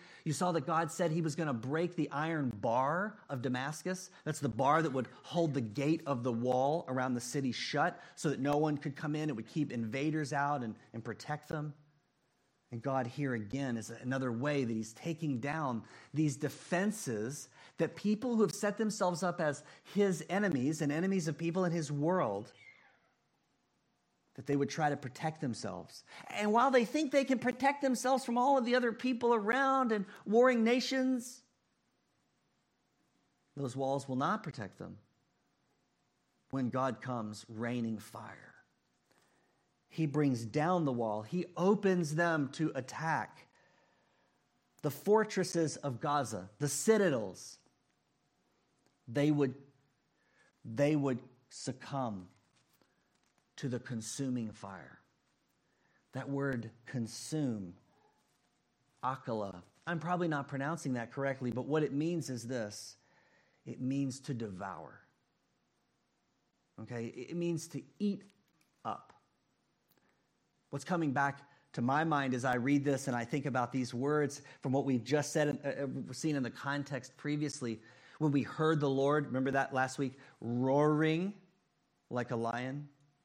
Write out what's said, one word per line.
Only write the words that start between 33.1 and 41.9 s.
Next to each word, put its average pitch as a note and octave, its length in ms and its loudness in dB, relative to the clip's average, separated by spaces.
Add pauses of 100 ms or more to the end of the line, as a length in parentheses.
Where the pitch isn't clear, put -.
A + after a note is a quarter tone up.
those C3+ 200 -6
walls C3+ 320 -2
will C3 80 -2
not F#3 260 0
protect A#2 380 -10
them F#2 160 -12 (1500)
when C3 200 0
God C3 300 0
comes A2 480 -6
raining A2+ 500 -4
fire. G#2+ 520 -14 (1400)
He D#3+ 180 -2
brings C3+ 380 2
down D3+ 420 2
the C3+ 60 2
wall. A2 300 0
He E3 240 -4 (100)
opens F3+ 600 4